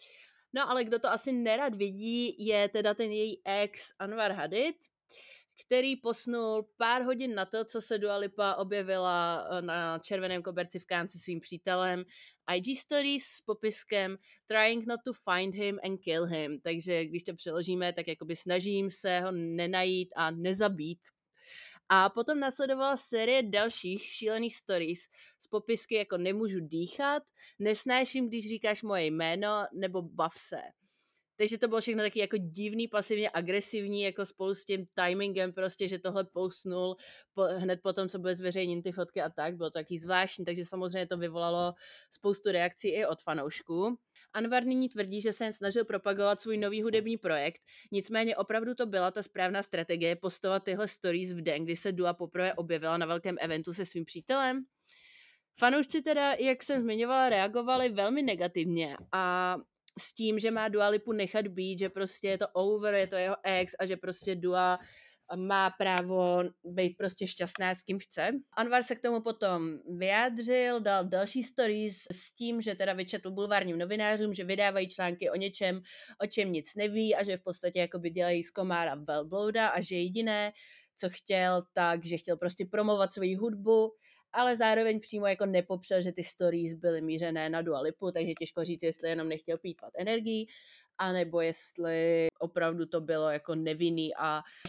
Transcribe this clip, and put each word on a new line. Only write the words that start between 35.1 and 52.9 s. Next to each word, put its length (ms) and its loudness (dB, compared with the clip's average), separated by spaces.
prostě, 340 -2
že 120 -4
tohle 240 -2
postnul 720 -4
po-, 140 4
hned 260 0
po 100 2
tom, 160 -2
co 100 -8
byly 160 -2
zveřejněny 460 -2
ty 100 -4
fotky 300 -4
a 80 0
tak, 280 -4
bylo 120 -2
to 100 -8
taky 180 -6
zvláštní, 480 2
takže 200 -2
samozřejmě 420 -4
to 100 -2
vyvolalo 560 0
spoustu 420 0
reakcí 380 2
i 160 2
od 160 -2
fanoušků. 760 -2
Anwar 300 0
nyní 260 0
tvrdí, 320 -4
že 100 0
se 120 -4
jen 100 -4
snažil 320 0
propagovat 540 2
svůj 180 -2
nový 240 0
hudební 360 0
projekt, 440 0
nicméně 440 0
opravdu 400 0
to 100 -2
byla 260 2
ta 100 -4
správná 420 -2
strategie 520 0
postovat 480 -2
tyhle 240 -2
stories 460 -2
v 80 -6
den, 220 0
kdy 120 -2
se 160 -2
Dua 220 0
poprvé 400 -2
objevila 440 -2